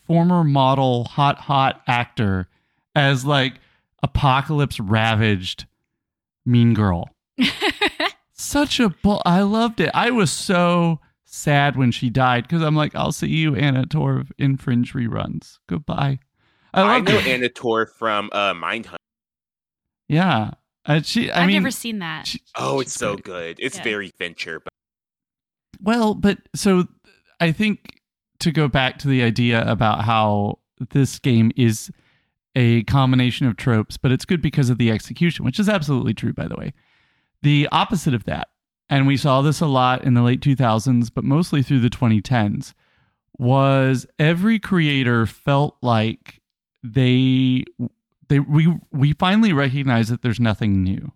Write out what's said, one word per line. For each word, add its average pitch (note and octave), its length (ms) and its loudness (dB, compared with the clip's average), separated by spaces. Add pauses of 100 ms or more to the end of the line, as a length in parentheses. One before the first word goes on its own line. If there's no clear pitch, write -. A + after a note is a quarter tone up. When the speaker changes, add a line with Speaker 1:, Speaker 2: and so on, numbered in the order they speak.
Speaker 1:
former E3+ 380 2
model, C3+ 600 2
hot, C#3+ 360 0
hot C3+ 460 -2
actor A2 600 -2 (440)
as, C#3 300 2
like, C3+ 300 0 (500)
apocalypse C#3 760 0
ravaged G#2+ 840 0 (800)
mean A#2+ 280 4
girl. G#2 360 0 (280)
Speaker 2:
<laughs> B3+ 80 0 (880)
Speaker 1:
Such - 480 -2
a A3 80 4
bo-, G3+ 360 0
I F3 180 4
loved A3 360 0
it. D#3+ 140 0
I G#3+ 160 0
was A3 220 2
so F3 680 0 (240)
sad C#3+ 540 0
when C3 140 2
she B2 180 -2
died B2 400 0
'cause E3 140 0
I'm D#3 120 0
like, D3+ 200 -2
"I'll - 180 -2
see - 160 -6
you, D#3 260 0
Anna C3 300 0
Torv, C3+ 520 -2
in C3+ 200 0
Fringe A#2+ 360 -2
reruns. - 760 -6
Goodbye." C#3+ 520 -4 (540)
I F#3+ 80 2
Speaker 3:
I - 20 4 (140)
Speaker 1:
loved G3 120 -2
Speaker 3:
know G#3+ 100 4
Speaker 1:
it. D3 80 -2
Speaker 3:
Anna B2+ 220 -2
Torv A2+ 420 -4
from, G#2+ 420 -4
uh, G2+ 200 -2
Mindhunter. F2 420 -8 (1120)
Speaker 1:
Yeah. D3 440 0 (340)
Uh, D3+ 160 0
she, - 300 -4
I F3 100 0
Speaker 2:
I've F3+ 60 2
Speaker 1:
mean, - 140 2
Speaker 2:
never C4 100 -2
seen A3 280 -10
that. D#3+ 280 -12
Speaker 1:
she, - 140 -10 (140)
Speaker 3:
Oh, C3+ 240 -4
it's B2+ 140 -6
Speaker 1:
she's - 60 -10
Speaker 3:
so G#2 140 -4
Speaker 1:
great. G2 120 -12
Speaker 3:
good. E2+ 340 -12
It's C3+ 180 -8
Speaker 2:
Yeah. F3 60 -12
Speaker 3:
very G#2 340 -6
Fincher, E2+ 420 -12
but - 140 -18 (1040)
Speaker 1:
Well, G#3+ 360 0
but G3 240 0 (160)
so F#3 320 2 (520)
I E3+ 120 0
think - 500 -4 (380)
to F3 120 -2
go D3+ 160 0
back C3 320 -2
to C#3+ 80 -6
the C3 140 2
idea A#2 480 2
about A2 360 0
how G#2+ 540 0 (300)
this C3+ 300 0
game A#2 360 2
is A2+ 360 0 (640)
a A#2 280 2
combination B2+ 640 2
of A2 100 0
tropes, A2+ 400 0
but B2+ 140 0
it's B2+ 140 -2
good F3 160 -2
because C#3 280 0
of A#2+ 80 0
the A2+ 140 2
execution, C#3 540 -4
which B2+ 140 -4
is G3+ 100 2
absolutely C#3 440 0
true, A2+ 200 -6
by - 140 -8
the - 80 -10
way. - 180 -10 (680)
The D3 280 4
opposite E3 420 0
of G2+ 120 -4
that, D2+ 240 -6 (400)
and C#3 180 2
we C3+ 100 2
saw C3+ 240 2
this D3 200 0
a E3 60 0
lot B2+ 360 0
in B2+ 120 2
the A#2+ 60 4
late A#2+ 200 2
two C#3+ 140 2
thousands, A#2+ 540 0
but - 140 -8
mostly D3 400 0
through C3+ 160 0
the A#2 100 2
twenty A2 320 0
tens, G#2+ 520 -2 (640)
was C3 680 2 (140)
every F3+ 400 2
creator C3+ 640 2
felt C#3+ 560 -2
like A2+ 600 -2 (420)
they, B2+ 800 2 (640)
they, C#3+ 120 4
we, D#3 360 2 (160)
we D3 220 2
finally G3+ 400 2
recognized C3 580 0
that A#2+ 100 -4
there's A#2 180 -2
nothing G#2 440 0
new. - 320 -4